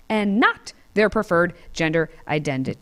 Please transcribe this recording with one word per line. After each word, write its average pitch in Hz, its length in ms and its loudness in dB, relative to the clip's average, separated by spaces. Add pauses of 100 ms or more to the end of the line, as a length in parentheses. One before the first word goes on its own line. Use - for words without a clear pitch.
and 208 320 0
not - 320 0 (220)
their 208 160 4
preferred 175 440 0 (200)
gender 160 360 0 (180)
identity. 139 540 -4